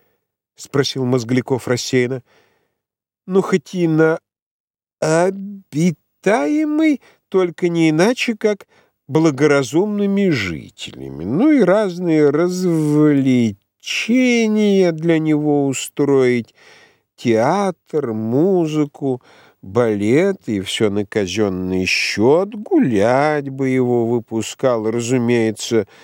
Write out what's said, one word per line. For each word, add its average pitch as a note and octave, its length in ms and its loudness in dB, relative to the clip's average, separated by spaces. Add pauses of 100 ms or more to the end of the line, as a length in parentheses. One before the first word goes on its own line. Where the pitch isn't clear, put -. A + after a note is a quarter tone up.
(540)
спросил C3+ 500 -4
Мозгляков B2 600 -2
рассеянно. B2 560 -2 (1040)
"Ну, F#3+ 160 2
хоть - 320 -4
и F3 140 0
на D#3+ 320 2 (800)
обитаемый, G3 2000 -2 (260)
только F3+ 400 -2
не E3 220 2
иначе, G#3 460 0
как G#3 320 -2 (400)
благоразумными D#3+ 1200 0
жителями. D#2 920 -8
Ну F3 260 0
и C#4+ 120 4
разные F3 680 2
развлечения F3 2500 0
для E3 260 0
него D3+ 480 0
устроить, C3 880 0 (640)
театр, C#3 960 -2
музыку, D3 1080 -2 (400)
балет A#2 840 0
и G#2 140 -2
всё G#2 300 -2
на G2+ 140 -2
казённый F#2 800 -2
счёт. D#3 680 0
Гулять C#3+ 960 0
бы C3+ 200 -4
его B2 380 0
выпускал, A2+ 840 -2
разумеется, A#2 1000 0 (160)